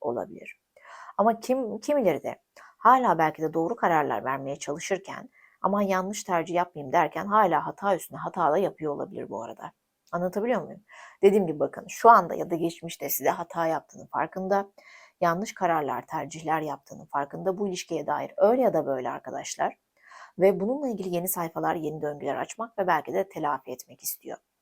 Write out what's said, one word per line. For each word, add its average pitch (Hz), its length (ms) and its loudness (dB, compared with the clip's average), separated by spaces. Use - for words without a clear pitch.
olabilir. - 580 -6
Ama 226 220 2
kim, 247 400 -4
kimileri 214 440 2
de 120 180 -8
hala 233 400 6
belki 156 240 2
de 156 120 -2
doğru 165 220 0
kararlar 143 500 2
vermeye 135 340 -4
çalışırken, 170 680 -6
"Aman 202 200 0
yanlış 190 420 0
tercih 170 320 0
yapmayayım." 151 380 -2
derken 165 320 2
hala 202 400 4
hata 190 300 0
üstüne 160 240 -10
hata 165 320 0
da 160 60 4
yapıyor 151 360 -2
olabilir 127 360 -8
bu 107 140 -8
arada. - 280 -12
Anlatabiliyor 185 500 -2
muyum? - 200 -14
Dediğim 202 260 8
gibi 151 120 -4
bakın, - 280 -2
şu - 220 6
anda 190 260 6
ya 156 140 -4
da 170 60 -2
geçmişte 165 540 -6
size 139 200 0
hata 170 380 -2
yaptığının 139 380 -6
farkında, 190 640 -2
yanlış 175 320 0
kararlar, 151 540 -2
tercihler 156 540 -4
yaptığının 143 440 -10
farkında 165 520 -4
bu 202 100 -2
ilişkiye 170 400 -6
dair 147 300 -4
öyle 240 240 6
ya 202 120 4
da 151 120 2
böyle 127 240 -2
arkadaşlar. 139 680 -6
Ve 185 200 6
bununla 262 280 -2
ilgili 185 280 -4
yeni 175 120 -2
sayfalar, 165 480 -2
yeni 156 260 -6
döngüler 143 340 -4
açmak - 440 -8
ve 185 80 0
belki 151 260 0
de 190 160 -2
telafi 147 420 -4
etmek - 320 -16
istiyor - 340 -10